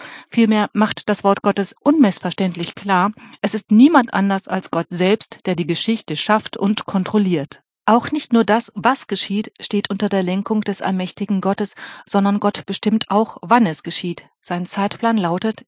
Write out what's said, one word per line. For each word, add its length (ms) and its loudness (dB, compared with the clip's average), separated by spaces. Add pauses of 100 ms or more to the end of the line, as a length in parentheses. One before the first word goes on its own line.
(300)
Vielmehr 440 2
macht 340 -2
das 160 0
Wort 200 2
Gottes 380 0
unmissverständlich 960 0
klar, 380 0 (280)
es 120 -2
ist 180 -4
niemand 420 6
anders 360 0
als 200 -6
Gott 200 -4
selbst, 560 -2
der 100 -2
die 100 -2
Geschichte 520 -4
schafft 400 -2
und 280 -2
kontrolliert. 800 -2 (220)
Auch 260 2
nicht 220 -4
nur 100 4
das, 320 0
was 320 -2
geschieht, 540 -4
steht 280 -4
unter 200 -2
der 140 0
Lenkung 360 -2
des 220 -4
allmächtigen 580 -2
Gottes, 360 -2 (300)
sondern 360 0
Gott 240 -2
bestimmt 440 -2
auch, 320 0
wann 240 4
es 160 -2
geschieht. 460 -8 (140)
Sein 240 -6
Zeitplan 520 -2
lautet, 500 -2